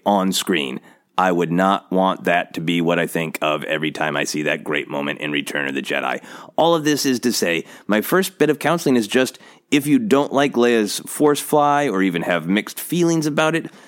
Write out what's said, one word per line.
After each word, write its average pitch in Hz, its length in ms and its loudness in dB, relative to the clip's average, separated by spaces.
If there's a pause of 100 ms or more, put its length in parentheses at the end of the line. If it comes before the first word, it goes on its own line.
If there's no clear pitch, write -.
on 95 260 2
screen." 73 480 -2 (360)
I 92 160 2
would 85 200 0
not 95 400 0
want 92 320 0
that 87 320 0
to - 40 -6
be 85 220 0
what 85 160 2
I 85 80 0
think 80 340 -6
of 76 260 -2
every 78 260 -2
time 76 260 -4
I 73 60 0
see 76 180 -4
that 73 220 -2
great 76 260 -4
moment 71 320 -6
in 76 100 -6
Return 73 360 -4
of 67 80 -6
the 67 80 -4
Jedi. 65 360 -4 (360)
All 165 180 2
of 151 120 0
this 147 200 0
is 127 140 0
to 120 120 0
say, 85 340 -2 (200)
my 104 160 2
first 185 380 -2
bit 151 100 4
of 143 80 2
counseling 156 380 0
is 110 100 2
just, 127 320 0 (320)
if 143 160 2
you 143 140 4
don't 127 340 2
like 135 200 2
Leia's 117 520 2
Force 143 340 2
fly 147 480 2
or 95 140 0
even 87 220 0
have 85 240 0
mixed 104 320 -2
feelings 165 480 0
about 156 280 0
it, - 140 -4 (180)